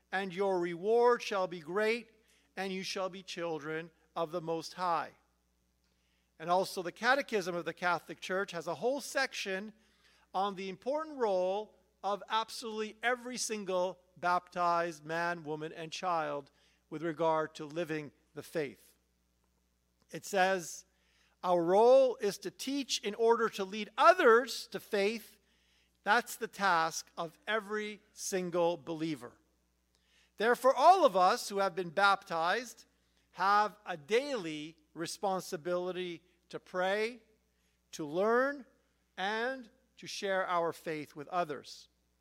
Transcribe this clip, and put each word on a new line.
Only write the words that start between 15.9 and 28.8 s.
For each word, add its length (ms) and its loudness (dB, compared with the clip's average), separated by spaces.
child 600 -4
with 140 -10
regard 520 0
to 100 -12
living 460 -6
the 100 -12
faith. 380 -6
It 140 -12
says, 600 0
Our 200 4
role 540 6
is 220 -2
to 120 -10
teach 480 -4
in 160 -6
order 340 6
to 140 -6
lead 340 -8
others 720 6
to 120 -8
faith 580 -2
That's 320 0
the 120 -8
task 600 0
of 200 -8
every 540 -4
single 640 -2
believer. 560 -8